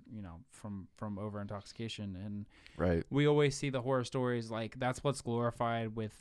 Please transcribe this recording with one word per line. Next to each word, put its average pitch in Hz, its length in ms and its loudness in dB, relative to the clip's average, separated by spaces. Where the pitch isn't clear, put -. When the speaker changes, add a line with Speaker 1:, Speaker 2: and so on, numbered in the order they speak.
Speaker 1:
you 110 100 -10
know, 85 200 -12
from, 101 460 -10
from 104 220 -6
over 104 220 -6
intoxication. 101 840 -8
And 104 240 -6
Speaker 2:
Right. 85 340 4
Speaker 1:
we 143 180 4
always 147 280 6
see 143 140 -2
the 131 100 0
horror 127 240 2
stories. 123 460 0
Like, 113 280 -4
that's 127 260 0
what's 139 180 2
glorified 117 760 0
with 107 240 -4